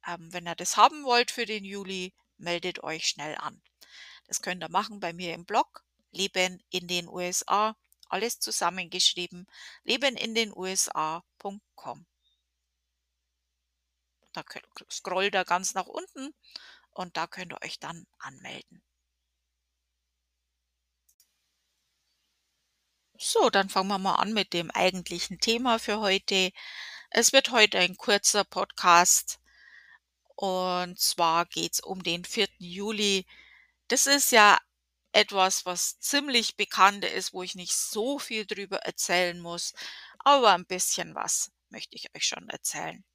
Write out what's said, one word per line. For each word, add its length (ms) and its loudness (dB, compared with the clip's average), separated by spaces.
Ähm, 280 -12
wenn 160 -8
ihr 60 -4
das 200 -2
haben 300 6
wollt 260 4
für 140 -4
den 180 -6
Juli, 500 -8
meldet 460 -4
euch 240 -4
schnell 300 -6
an. 260 -10
Das 140 -6
könnt 200 -6
ihr 80 -10
machen 300 -2
bei 140 -6
mir 200 -8
im 120 -14
Blog, 400 -2
Leben 500 -2
in 180 -6
den 180 -4
U 140 -8
S 260 -4
A, 260 2
alles 320 -4
zusammengeschrieben, 1040 -2
leben 340 0
in 180 -6
den 180 0
U 120 -8
S 240 0
A 340 -4
Punkt 280 -12
com. 300 -14
Da 100 -10
könnt, 220 -16
scrollt 420 -2
da 120 0
ganz 300 -2
nach 100 -4
unten 500 -12
und 260 -12
da 120 -4
könnt 260 -14
ihr 80 -12
euch 180 -12
dann 260 -14
anmelden. 640 -16
So, 320 4
dann 200 2
fangen 180 0
wir 100 0
mal 180 0
an 180 2
mit 180 0
dem 200 -2
eigentlichen 680 -2
Thema 400 2
für 220 -2
heute. 500 2
Es 200 4
wird 200 4
heute 280 6
ein 160 2
kurzer 480 2
Podcast 960 4
und 640 -2
zwar 460 4
geht's 340 -4
um 240 -8
den 220 -4
vierten 400 -4
Juli. 600 0
Das 180 2
ist 280 4
ja 260 10
etwas, 520 2
was 340 -4
ziemlich 560 0
bekannt 480 2
ist, 300 -6
wo 100 -10
ich 100 -10
nicht 220 -6
so 420 -4
viel 280 -6
drüber 320 -8
erzählen 640 -2
muss, 320 -8
aber 340 6
ein 120 0
bisschen 500 -4
was 360 -4
möchte 300 -16
ich 180 -16
euch 100 -4
schon 220 -4
erzählen. 560 -8